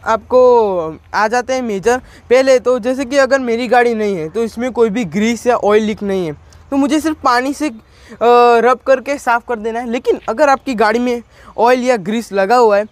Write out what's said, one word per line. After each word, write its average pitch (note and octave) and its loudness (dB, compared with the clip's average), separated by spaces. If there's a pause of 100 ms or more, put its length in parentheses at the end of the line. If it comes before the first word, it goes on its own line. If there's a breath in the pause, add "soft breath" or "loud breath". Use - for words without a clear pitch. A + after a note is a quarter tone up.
आपको A3 2 (160)
आ G#3 0
जाते B3 -2
हैं C4 -2
major। A3+ -2
पहले C4 2
तो B3 0
जैसे B3+ -4
कि B3+ -4
अगर C4+ 2
मेरी A#3+ -4
गाड़ी A#3+ 4
नहीं G#3 -2
है D#3 -6
तो A3 -4
इसमें A#3 -6
कोई A3+ 2
भी A#3+ -4
grease G#3+ -2
या A#3+ 2
ऑयल G#3 2
leak G#3+ -4
नहीं F#3+ -4
है, D3+ -6 (380 soft breath)
तो C#4+ -4
मुझे C#4+ 0
सिर्फ - -4
पानी B3+ 0
से, D4 -6
अ, A#3+ -6 (880 loud breath)
rub A#3+ 2
करके C4+ 0
साफ़ A#3+ -2
कर A#3+ -6
देना A3 -6
है। B3 -10
लेकिन B3+ -2
अगर B3 0
आपकी C4+ -2
गाड़ी A3 0
में A#3+ -4 (360 loud breath)
ऑयल B3 2
या B3 0
grease G#3+ -6
लगा G3 0
हुआ A3 4
है G#3+ -2